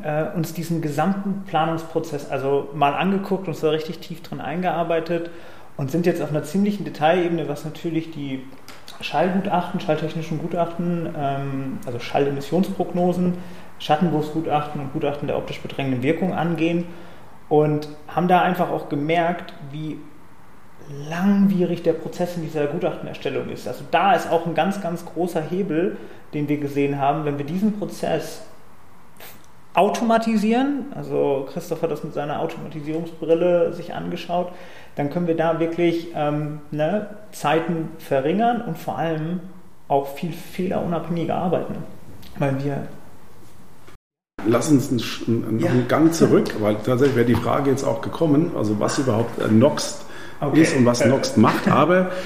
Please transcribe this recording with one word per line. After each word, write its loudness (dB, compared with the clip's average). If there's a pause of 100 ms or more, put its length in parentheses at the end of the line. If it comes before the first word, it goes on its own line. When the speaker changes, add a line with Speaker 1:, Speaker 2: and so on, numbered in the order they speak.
Speaker 1:
äh, 0 (100)
uns -2
diesen -2
gesamten 0
Planungsprozess -2
also 0
mal 2
angeguckt, 0
uns -4
da 2
richtig -2
tief -12
drin -10
eingearbeitet -2 (480)
und -4
sind 2
jetzt 2
auf -4
einer -2
ziemlichen 0
Detailebene, 2
was -6
natürlich -4
die -6 (560)
Schallgutachten, 0
schalltechnischen -2
Gutachten, -2 (100)
ähm, -4
also -6
Schallemissionsprognosen, 0 (460)
Schattenwurfsgutachten 0
und -8
Gutachten -2
der 0
optisch -6
bedrängenden -4
Wirkung 2
angehen 0 (640)
und 4 (180)
haben 0
da 8
einfach 2
auch -4
gemerkt, 0 (200)
wie -8 (1080)
langwierig 4
der 4
Prozess -4
in -4
dieser -2
Gutachtenerstellung -4
ist. -8
Also -8
da 6
ist 2
auch 2
ein -2
ganz, 2
ganz -4
großer -2
Hebel, 0 (380)
den -2
wir 2
gesehen 0
haben, 2
wenn -2
wir -4
diesen 0
Prozess -4 (1300)
automatisieren, 4
also 0
Christoph -6
hat 0
das -6
mit -6
seiner -4
Automatisierungsbrille 0
sich -10
angeschaut, -4 (420)
dann -2
können 0
wir 2
da 2
wirklich, 2
ähm, -2 (100)
ne, 0 (240)
Zeiten 0 (100)
verringern 2
und -6
vor -6
allem -2 (480)
auch 0
viel -6
fehlerunabhängiger -2
arbeiten. 0 (640)
Weil 0
wir -2 (1600)
Speaker 2:
Lass 4
uns 6
einen 2
Sch-, -6
einen, 2
einen 0
Speaker 1:
Ja. 2 (180)
Speaker 2:
Gang 6
zurück, 6
Speaker 1:
<laughs> -2
Speaker 2:
weil 4
tatsächlich 4
wäre 6
die 6
Frage 2
jetzt 2
auch 0
gekommen, 4
also 0
was 0
überhaupt, 2
äh, 2
Noxt 6 (380)
Speaker 1:
Okay. 6
Speaker 2:
ist 6
und 8
was 6
Noxt 4
macht, 6
Speaker 1:
<laughs> 6
Speaker 2:
aber 6 (160)